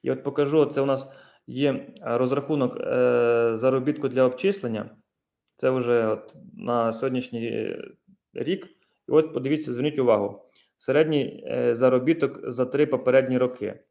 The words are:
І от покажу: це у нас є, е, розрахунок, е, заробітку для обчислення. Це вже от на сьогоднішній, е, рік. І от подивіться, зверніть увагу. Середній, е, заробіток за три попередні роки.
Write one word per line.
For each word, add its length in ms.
І 80
от 120
покажу: 420
це 160
у 60
нас 200
є, 260
е, 220
розрахунок, 640
е, 720
заробітку 540
для 160
обчислення. 720
Це 140
вже 360
от 300
на 360
сьогоднішній, 540
е, 380
рік. 360
І 40
от 220
подивіться, 380
зверніть 260
увагу. 440
Середній, 680
е, 280
заробіток 800
за 140
три 200
попередні 520
роки. 420